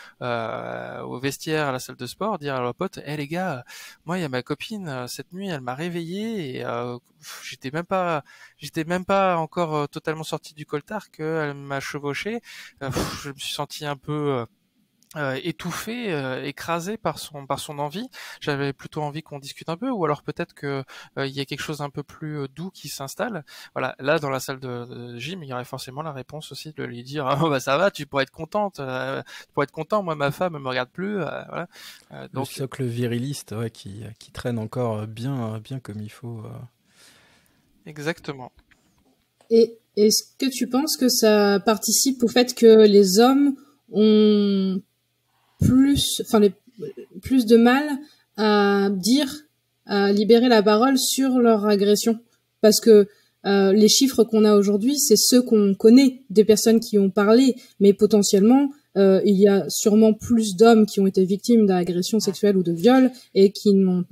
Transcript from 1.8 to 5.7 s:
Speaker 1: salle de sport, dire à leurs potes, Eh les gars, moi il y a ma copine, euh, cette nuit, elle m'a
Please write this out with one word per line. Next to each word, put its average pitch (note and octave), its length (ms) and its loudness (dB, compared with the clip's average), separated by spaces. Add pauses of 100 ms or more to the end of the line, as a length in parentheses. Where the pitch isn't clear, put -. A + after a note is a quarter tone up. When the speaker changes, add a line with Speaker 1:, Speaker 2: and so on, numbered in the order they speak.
Speaker 1:
salle C3 160 -18
de - 100 -12
sport, G3 320 -8
dire C#3+ 160 -8
à B2+ 80 -4
leurs A#2+ 120 -4
potes, - 300 -10
Eh D3 140 -10
les C#3+ 100 -8
gars, E3 340 -8 (440)
moi E3+ 100 -6
il F#3 60 -6
y - 20 -4
a C3+ 60 -8
ma B2+ 120 -6
copine, F#3 460 -10
euh, B2+ 180 -10
cette - 280 -16
nuit, G3 160 -10
elle D3 100 -6
m'a B2+ 140 -8